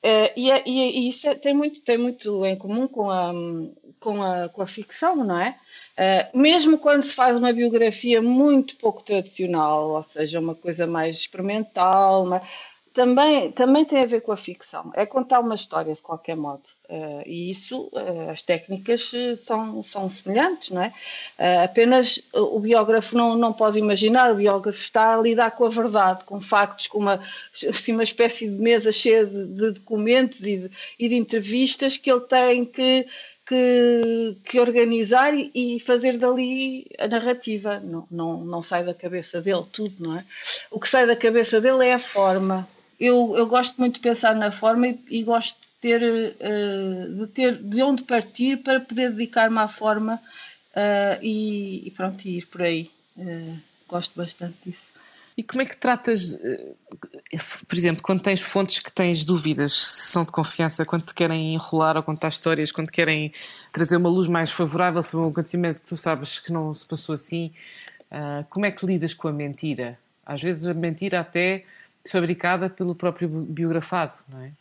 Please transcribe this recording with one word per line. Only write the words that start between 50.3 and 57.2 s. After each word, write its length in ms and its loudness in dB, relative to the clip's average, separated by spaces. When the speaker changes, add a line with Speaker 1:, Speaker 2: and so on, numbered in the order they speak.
Speaker 1:
eh, 480 0
e, 640 -6
e 60 -14
pronto, 340 -8
e 120 -6
ir 80 -12
por 160 -12
aí. 280 -2
Eh, 360 -12
gosto 280 -6
bastante 400 -10
disso. 220 -16
Speaker 2:
E 80 -8
como 180 -4
é 20 0
que 120 -16
tratas, 640 -2
eh, 300 -8